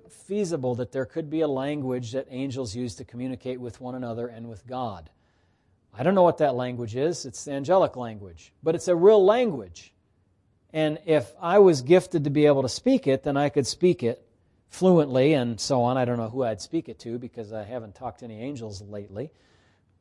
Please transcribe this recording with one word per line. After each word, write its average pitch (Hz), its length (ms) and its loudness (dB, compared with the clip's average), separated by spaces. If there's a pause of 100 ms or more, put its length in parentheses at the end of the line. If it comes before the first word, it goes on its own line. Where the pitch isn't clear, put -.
(280)
feasible 165 480 -4
that 120 160 -6
there 135 140 -4
could 156 240 -8
be 156 120 -4
a 156 60 2
language 131 640 -4
that 131 180 -6
angels 127 460 -8
use 123 200 -8
to 123 100 -16
communicate 127 540 -10
with 123 220 -14
one 127 140 -10
another 120 320 -8
and 117 200 -16
with 110 200 -18
God. 113 420 -10 (840)
I 120 100 -8
don't 180 100 2
know 190 80 4
what 170 160 4
that 139 180 2
language 123 400 -6
is. 156 300 -2
It's - 180 -14
the 147 100 -10
angelic 139 440 0
language. 104 640 -14
But 160 140 0
it's 160 120 -6
a 180 80 4
real 196 300 8
language. 185 680 0 (800)
And 156 340 -2
if 151 360 2
I 180 160 2
was 180 240 8
gifted 165 440 2
to 147 40 0
be 147 160 4
able 143 160 6
to 127 80 -2
speak - 380 0
it, 135 160 2
then 143 120 -2
I 143 140 2
could 139 180 0
speak 175 360 0
it - 220 -4 (440)
fluently 151 640 4
and 120 260 0
so 131 220 0
on. 123 160 0
I 127 80 0
don't 120 120 -2
know 113 120 -6
who 127 140 -4
I'd 110 180 -4
speak - 260 -8
it 117 120 -18
to 117 180 -10
because 117 340 -14
I 110 120 -10
haven't 110 320 -12
talked 120 240 -14
to 127 60 -18
any 110 160 -16
angels 117 420 -12
lately. 104 480 -12 (680)